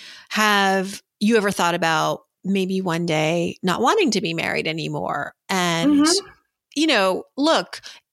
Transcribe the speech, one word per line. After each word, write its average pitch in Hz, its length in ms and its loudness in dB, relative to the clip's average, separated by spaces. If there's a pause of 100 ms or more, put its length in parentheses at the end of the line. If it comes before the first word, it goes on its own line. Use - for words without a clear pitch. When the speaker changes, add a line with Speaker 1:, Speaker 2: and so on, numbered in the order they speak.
(300)
Speaker 1:
have 196 720 0 (180)
you 226 160 4
ever 202 140 2
thought 175 240 0
about 156 460 0 (240)
maybe 190 360 0
one 170 240 -2
day 165 580 0
not 180 200 0
wanting 330 300 2
to 196 100 -2
be 170 100 -4
married 160 360 -4
anymore? 151 680 -6 (160)
And, 180 460 2
Speaker 2:
Mm-hmm. 330 300 2 (500)
Speaker 1:
you 311 100 2
know, 190 380 2 (120)
look, 277 440 0 (320)